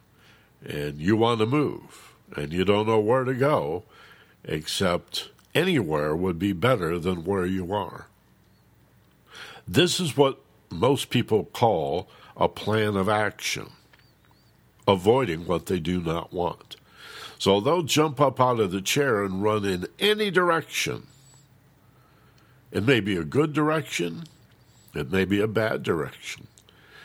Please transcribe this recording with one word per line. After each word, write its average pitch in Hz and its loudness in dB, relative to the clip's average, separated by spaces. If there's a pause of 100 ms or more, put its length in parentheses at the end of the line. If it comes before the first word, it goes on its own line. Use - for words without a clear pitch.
(640)
and 73 -6
you 92 2
want 113 2
to 110 4
move, - -4 (220)
and 73 -6
you 90 2
don't 104 2
know 110 4
where 120 2
to 127 -2
go, 117 0 (600)
except - -4 (240)
anywhere 80 0
would 87 -2
be 101 0
better 87 0
than 85 -2
where 95 0
you 92 -4
are. - -6 (1600)
This 151 2
is 160 -2
what - 4 (300)
most 117 0
people 113 2
call 85 0 (260)
a 85 2
plan 107 -2
of 95 0
action, 104 -2 (1200)
avoiding 98 2
what 85 -2
they 92 0
do 90 -2
not 82 -4
want. 87 -6 (640)
So 98 4
they'll 156 0
jump 151 2
up 139 2
out 127 4
of 98 2
the 95 -2
chair 120 2
and 98 -4
run 107 0
in 90 -2 (120)
any 208 2
direction. 165 0 (1600)
It 95 -2
may 120 4
be 98 -2
a 82 -2
good 139 0
direction. 160 -2 (720)
It 71 -6
may 95 2
be 98 0
a 107 0
bad 110 -2
direction. - -6 (580)